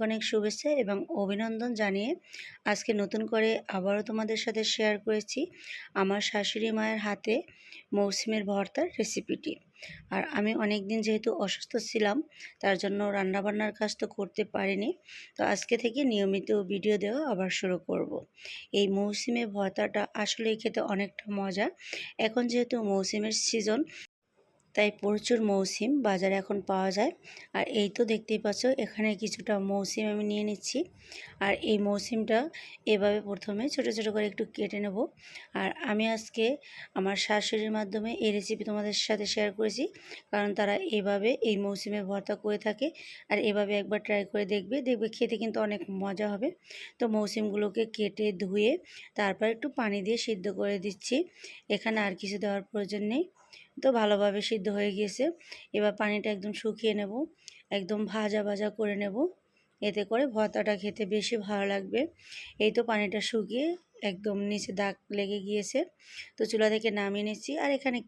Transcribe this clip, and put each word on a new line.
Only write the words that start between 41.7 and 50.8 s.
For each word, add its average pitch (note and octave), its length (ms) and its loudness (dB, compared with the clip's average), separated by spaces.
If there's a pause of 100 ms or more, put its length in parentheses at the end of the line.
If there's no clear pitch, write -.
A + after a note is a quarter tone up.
ভর্তা G3+ 260 -2
করে G#3 220 -2
থাকে। G#3+ 280 -2 (420)
আর G#3 100 2 (120)
এভাবে G3+ 300 2
একবার G#3 260 -2
ট্রাই G#3 180 2
করে G#3 220 0
দেখবে, G#3 360 -2
দেখবে A#3 240 0 (100)
খেতে A#3 260 0
কিন্তু A3+ 180 -2
অনেক G#3 200 0 (220)
মজা G3 260 -2
হবে। G#3 200 -2 (480)
তো - 80 0 (100)
মৌসুমগুলোকে G#3 680 0 (140)
কেটে G#3 300 0 (160)
ধুয়ে G#3 300 4 (420)
তারপর G3+ 400 2
একটু A3+ 120 -4 (120)
পানি G#3 280 2
দিয়ে A#3 120 2
সিদ্ধ G3+ 280 -2 (120)
করে G3+ 200 0
দিচ্ছি, G3 380 -2 (580)